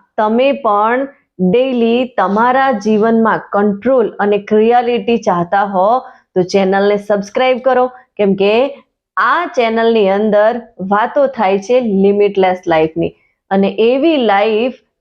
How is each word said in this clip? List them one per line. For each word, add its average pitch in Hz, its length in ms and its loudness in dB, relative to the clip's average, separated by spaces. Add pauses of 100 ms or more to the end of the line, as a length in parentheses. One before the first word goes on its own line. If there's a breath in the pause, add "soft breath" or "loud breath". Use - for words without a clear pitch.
(180)
તમે 233 340 2
પણ 226 560 -2 (320 soft breath)
ડેલી 240 640 0
તમારા 247 680 0
જીવનમાં 220 680 0 (120)
કંટ્રોલ 208 680 0
અને 208 180 0
ક્લિયરિટી 233 760 0
ચાહતા 196 480 -2
હો 202 340 0 (360 loud breath)
તો 185 80 2
ચેનલને 196 540 0
સબસ્ક્રાઇબ 208 640 -2
કરો, 254 280 0 (300 loud breath)
કેમ 202 180 0
કે 214 420 0 (400 loud breath)
આ 277 300 -2
ચેનલની 226 640 0
અંદર 208 520 2 (200)
વાતો 214 460 0
થાય 202 320 -2
છે 247 220 0
લિમિટલેસ 196 840 2
લાઈફની 160 480 -2 (360 soft breath)
અને 196 180 0
એવી 262 480 2
લાઈફ 220 560 0 (280)